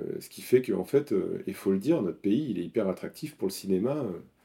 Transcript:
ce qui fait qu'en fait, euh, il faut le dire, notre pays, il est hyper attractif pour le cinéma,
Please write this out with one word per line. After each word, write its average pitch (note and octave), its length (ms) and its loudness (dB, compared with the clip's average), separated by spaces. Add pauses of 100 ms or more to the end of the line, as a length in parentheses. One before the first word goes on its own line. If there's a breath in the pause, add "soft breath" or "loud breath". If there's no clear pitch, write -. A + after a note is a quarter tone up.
(200)
ce - 80 -14
qui - 120 -16
fait B2+ 220 6
qu'en G2 220 0
fait, C#3+ 280 2
euh, F2+ 360 0
il G2 60 -4
faut G2 180 0
le G2 60 4
dire, C#3 220 2
notre F2 180 -2
pays, A#2 320 2
il F2+ 100 -2
est E2+ 40 -4
hyper G2 240 0
attractif - 480 -6
pour G2 120 -2
le F#2+ 40 -6
cinéma, A2 520 0 (400)